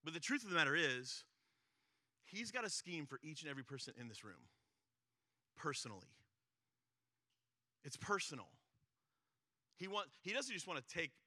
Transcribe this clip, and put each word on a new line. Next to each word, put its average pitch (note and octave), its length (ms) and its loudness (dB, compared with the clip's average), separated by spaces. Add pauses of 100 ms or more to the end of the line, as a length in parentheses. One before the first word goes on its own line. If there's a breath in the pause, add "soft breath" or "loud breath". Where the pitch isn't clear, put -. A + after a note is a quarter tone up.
But D#3+ 100 -4
the E3 60 -4
truth A#3+ 240 2
of G#3 60 -8
the F3+ 60 4
matter D3 200 10
is, B2+ 500 4 (960)
he's G#3+ 280 -6
got A#3+ 140 2
a F#3+ 40 -2
scheme E3 360 -2
for C#3 180 -8
each D3+ 180 -8
and D3+ 100 -6
every C3+ 120 -4
person C3+ 360 -8
in A#2+ 80 -8
this A2 160 -12
room, A2 260 -16 (1080)
personally. A#2 500 -4 (1800)
It's C#3+ 140 -8
personal. D#3 500 0 (1300)
He F#3 120 -6
want, G3 180 0 (140 loud breath)
he F#3 100 -4
doesn't C4 220 0
just F3 140 -4
wanna D#3 200 -2
take E3 240 -2 (160)